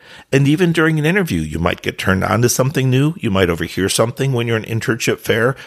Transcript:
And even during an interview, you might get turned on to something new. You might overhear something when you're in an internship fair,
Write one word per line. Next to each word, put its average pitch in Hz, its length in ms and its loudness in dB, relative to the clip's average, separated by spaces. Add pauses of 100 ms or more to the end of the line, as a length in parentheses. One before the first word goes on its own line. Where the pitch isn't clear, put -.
(320)
And 139 160 4
even 165 240 4
during 160 260 2
an 147 80 0
interview, 165 340 0
you 78 200 -6
might 87 220 -2
get - 160 -6
turned 95 260 0
on 104 180 0
to 123 60 4
something 131 420 0
new. 143 280 2
You 127 120 -4
might 95 200 2
overhear 85 380 -2
something 117 440 0
when 120 160 -2
you're 117 80 -2
in 107 80 -4
an 113 160 -4
internship 117 400 -2
fair, 113 340 0 (120)